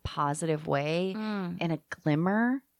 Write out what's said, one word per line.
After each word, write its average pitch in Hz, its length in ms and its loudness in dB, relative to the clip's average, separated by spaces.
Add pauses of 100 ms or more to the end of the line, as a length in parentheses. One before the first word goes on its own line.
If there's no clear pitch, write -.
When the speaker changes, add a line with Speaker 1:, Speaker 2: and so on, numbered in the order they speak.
Speaker 1:
positive 151 640 0
way, 160 500 0
Speaker 2:
Mm. 202 460 -4
Speaker 1:
in 170 80 0
a 156 80 0 (240)
glimmer, 208 640 2 (160)